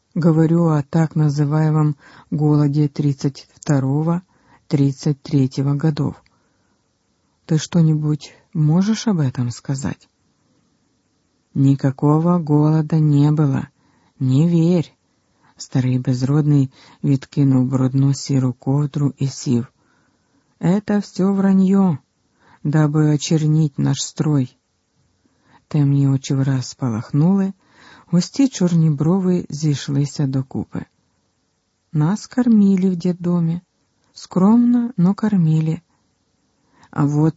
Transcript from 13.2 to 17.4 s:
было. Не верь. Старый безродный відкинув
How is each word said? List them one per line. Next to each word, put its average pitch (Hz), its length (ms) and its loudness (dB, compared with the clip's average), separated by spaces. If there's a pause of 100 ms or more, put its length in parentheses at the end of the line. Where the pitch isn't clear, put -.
было. 143 360 -2 (520)
Не 135 280 2
верь. 170 480 0 (600)
Старый 127 420 -2
безродный 139 720 0 (320)
відкинув 135 640 0